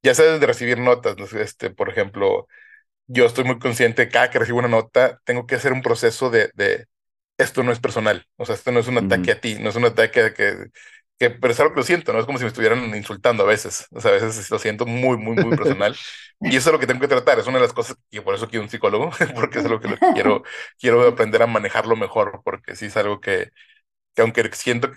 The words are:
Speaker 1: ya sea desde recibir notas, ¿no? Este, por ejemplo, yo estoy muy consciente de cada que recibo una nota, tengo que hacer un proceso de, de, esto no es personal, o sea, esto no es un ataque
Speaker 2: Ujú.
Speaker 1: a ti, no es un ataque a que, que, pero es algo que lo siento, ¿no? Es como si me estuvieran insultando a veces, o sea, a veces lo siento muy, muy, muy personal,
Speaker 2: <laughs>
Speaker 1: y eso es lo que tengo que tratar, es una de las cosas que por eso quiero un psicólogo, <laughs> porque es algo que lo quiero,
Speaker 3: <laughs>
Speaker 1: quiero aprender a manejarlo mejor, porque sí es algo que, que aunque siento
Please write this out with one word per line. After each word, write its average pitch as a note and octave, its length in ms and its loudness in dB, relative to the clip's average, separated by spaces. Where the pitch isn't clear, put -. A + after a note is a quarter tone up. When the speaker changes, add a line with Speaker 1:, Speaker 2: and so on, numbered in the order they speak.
Speaker 1:
ya C3 120 4
sea D#3+ 180 6
desde D3 140 2
recibir A#2+ 320 0
notas, B2 380 0
¿no? G2 80 -12
Este, - 300 -6
por F#2+ 180 -6
ejemplo, G2 580 -2
yo B2 200 4
estoy A#2+ 180 0
muy B2 160 -2
consciente A#2 460 0
de - 60 -16
cada B2 180 2
que B2 100 0
recibo A#2 200 0
una B2 80 0
nota, A#2+ 560 2
tengo B2 220 -4
que B2+ 100 -2
hacer C3 180 0
un C3 80 -6
proceso A#2 480 0
de, A2 240 2
de, G2+ 320 -2
esto C3+ 260 0
no D#3 80 0
es A#2+ 80 -4
personal, A2 460 -2
o A2 80 -8
sea, A2+ 100 -4
esto - 160 -6
no A#2+ 80 4
es A#2 80 -4
un B2+ 100 0
ataque F#2+ 340 0
Speaker 2:
Ujú. - 0 -
Speaker 1:
a - 80 -2
ti, A2 200 -6
no G#2+ 100 -4
es G#2 60 -8
un A#2+ 100 2
ataque A2+ 360 2
a A2 120 0
que, G2 340 -4
que, A#2+ 120 2
pero A#2+ 220 -2
es A#2 80 -2
algo D3+ 140 4
que C#3+ 60 0
lo A#2 60 -2
siento, E3 260 0
¿no? A2+ 80 0
Es A2+ 60 -4
como C3+ 120 -6
si A2 60 -6
me A2 60 -4
estuvieran A2+ 460 0
insultando G#2 480 0
a - 20 4
veces, G#2 460 -2
o - 100 -14
sea, G#2+ 100 4
a - 20 6
veces A2 360 -2
lo A2 100 -2
siento A2 260 -4
muy, B2 320 0
muy, A2 180 -4
muy D#3+ 180 2
personal, B2 440 -2
Speaker 2:
<laughs> - 220 -20
Speaker 1:
y B2 140 0
eso D#3+ 140 4
es D#3 40 4
lo D#3 60 0
que B2+ 80 -2
tengo B2+ 120 -2
que D3 80 0
tratar, B2+ 320 4
es G#2 80 -6
una C3 100 0
de B2 60 4
las A2+ 100 -2
cosas A#2 220 -6
que G#2 120 -14
por G2 140 -4
eso A2+ 120 -8
quiero A#2 160 -6
un G2+ 60 -12
psicólogo, A#2 400 -2
<laughs> C#3+ 260 -2
porque - 240 -2
es - 60 -2
algo A2+ 140 -2
que - 80 -8
lo G#2+ 100 -6
quiero, G#2 320 0
Speaker 3:
<laughs> - 200 -18
Speaker 1:
quiero A#2+ 280 6
aprender A2+ 340 4
a A#2 60 6
manejarlo G#2+ 480 0
mejor, G2+ 480 -2
porque - 320 -10
sí G#2+ 100 -12
es G2+ 120 -6
algo G2+ 220 -2
que, F#2 300 -4
que A2+ 80 2
aunque A2+ 320 0
siento B2 420 -2